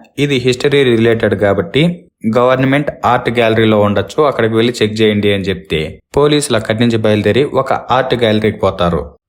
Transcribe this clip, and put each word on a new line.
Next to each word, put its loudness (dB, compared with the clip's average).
ఇది 0
హిస్టరీ 0
రిలేటెడ్ 2
కాబట్టి 0
గవర్నమెంట్ 2
ఆర్ట్ 0
గ్యాలరీలో 2
ఉండొచ్చు, 0
అక్కడికి 0
వెళ్ళి 2
చెక్ -2
చేయండి 2
అని -4
చెప్తే -6
పోలీసులు 0
అక్కడి -2
నుంచి 0
బయలుదేరి 2
ఒక -2
ఆర్ట్ -2
గ్యాలరీకి 0
పోతారు. -2